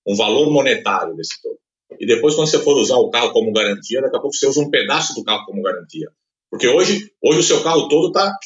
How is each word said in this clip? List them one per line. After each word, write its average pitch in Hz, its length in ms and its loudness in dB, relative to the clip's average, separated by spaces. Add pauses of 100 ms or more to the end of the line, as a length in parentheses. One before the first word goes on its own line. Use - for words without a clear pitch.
um 101 80 -2
valor 113 360 2
monetário 120 640 0
desse 82 260 -12
token. - 180 -10 (400)
E 101 80 -8
depois, 120 260 4
quando 156 140 0
você 156 120 2
for 143 160 2
usar 123 200 2
o 117 160 4
carro 120 200 0
como 110 220 0
garantia, 107 480 -2
daqui 135 140 -2
a - 40 -4
pouco 139 160 -6
você - 120 0
usa 139 140 0
um 147 80 -4
pedaço 143 440 -2
do 107 100 -10
carro 107 220 -4
como 101 160 -10
garantia. 87 480 -8 (400)
Porque - 180 -4
hoje, 185 440 2 (100)
hoje 156 180 4
o 170 40 4
seu 151 180 2
carro 165 260 0
todo 165 240 2
tá 196 220 0 (120)